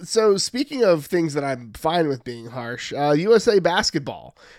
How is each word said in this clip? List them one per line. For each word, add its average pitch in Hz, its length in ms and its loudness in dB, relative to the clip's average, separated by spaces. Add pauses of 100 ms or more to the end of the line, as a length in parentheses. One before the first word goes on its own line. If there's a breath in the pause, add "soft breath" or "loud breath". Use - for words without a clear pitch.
so 208 340 4
speaking 262 460 -2
of 170 240 4
things 165 260 0
that 143 100 -2
I'm 123 300 -6
fine 165 340 0
with 131 160 -4
being 117 220 -12
harsh, 120 480 -10
uh, 147 240 2
U 208 180 4
S 220 120 2
A 208 120 4
basketball, 165 800 -2 (200 soft breath)